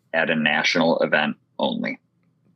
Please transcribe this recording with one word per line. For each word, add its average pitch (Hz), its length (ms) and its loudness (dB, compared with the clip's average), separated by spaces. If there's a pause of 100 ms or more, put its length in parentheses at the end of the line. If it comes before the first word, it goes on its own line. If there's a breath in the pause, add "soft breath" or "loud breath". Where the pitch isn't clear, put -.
(140)
at 80 160 0
a 82 40 0
national 78 680 2
event 76 360 0 (220)
only. - 420 -4 (560)